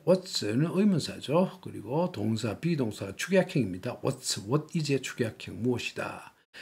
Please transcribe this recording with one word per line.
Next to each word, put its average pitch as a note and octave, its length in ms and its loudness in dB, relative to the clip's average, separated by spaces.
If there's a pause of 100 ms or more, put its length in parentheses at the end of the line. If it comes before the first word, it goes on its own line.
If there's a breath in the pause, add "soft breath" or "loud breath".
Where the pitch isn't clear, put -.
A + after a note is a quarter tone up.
what's는 D#3 680 2
의문사죠. F3 880 2
그리고 A2 500 -4
동사, G#2+ 480 -2
비동사, A#2 580 -2
축약형입니다. B2+ 840 0
What's, - 480 -4
what D3+ 300 0
is의 C#3 240 2
축약형, G#2 600 -6
무엇이다. - 720 -2 (300 loud breath)